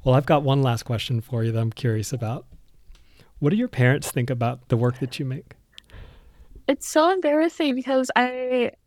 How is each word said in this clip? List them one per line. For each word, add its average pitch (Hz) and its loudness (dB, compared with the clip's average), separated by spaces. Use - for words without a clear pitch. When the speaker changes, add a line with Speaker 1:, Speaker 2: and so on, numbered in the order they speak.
Speaker 1:
Well, 131 4
I've 139 4
got 151 4
one 139 2
last 120 0
question 117 -4
for 113 -4
you 113 0
that 113 0
I'm 113 0
curious 110 -2
about. 117 -6
What 147 2
do 208 2
your 240 0
parents 131 2
think 123 -2
about 123 -4
the 127 2
work 123 0
that - -6
you 143 -4
make? - -8
Speaker 2:
It's 277 -2
so 320 4
embarrassing 311 0
because 262 0
I 254 0